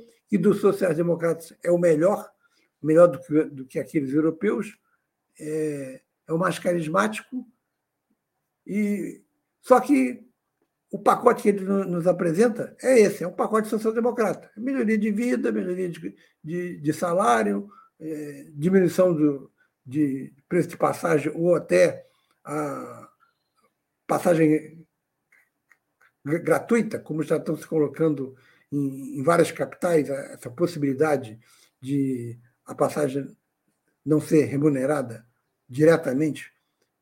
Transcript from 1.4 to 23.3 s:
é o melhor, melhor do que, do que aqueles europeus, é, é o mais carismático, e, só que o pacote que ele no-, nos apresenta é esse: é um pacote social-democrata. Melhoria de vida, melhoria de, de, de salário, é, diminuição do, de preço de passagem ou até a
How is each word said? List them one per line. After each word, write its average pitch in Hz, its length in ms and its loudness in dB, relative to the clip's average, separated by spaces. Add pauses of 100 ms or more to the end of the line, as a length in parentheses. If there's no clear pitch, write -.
é 170 80 0
o 175 80 6
melhor, 175 500 2 (540)
melhor 156 240 8
do 175 120 -2
que, 156 260 0
do 139 200 -14
que 139 140 -8
aqueles 135 340 -4
europeus, 160 640 -2 (600)
é, 151 600 -6 (260)
é 160 60 -4
o 165 40 0
mais 175 220 -2
carismático, 190 880 -4 (1200)
e, 202 560 -4 (380)
só - 180 6
que 135 480 0 (640)
o 196 80 -8
pacote 226 420 4
que 214 80 2
ele 202 120 0
no-, 196 240 -2
nos 175 200 -4
apresenta 180 760 0
é 254 200 4
esse: 202 240 2
é 170 40 -6
um 180 60 -8
pacote 214 340 -2
social-democrata. 220 880 -2
Melhoria 226 420 -2
de 208 120 0
vida, 233 420 -2
melhoria 185 380 -4
de, 165 260 -12 (280)
de, 175 360 -8
de 151 140 -2
salário, 202 800 0 (280)
é, 151 540 -12
diminuição 180 600 2
do, 147 360 0 (320)
de 135 480 -4 (160)
preço 170 200 0
de - 100 -14
passagem 156 580 0
ou 170 200 2
até 170 520 2 (360)
a 131 680 -8 (960)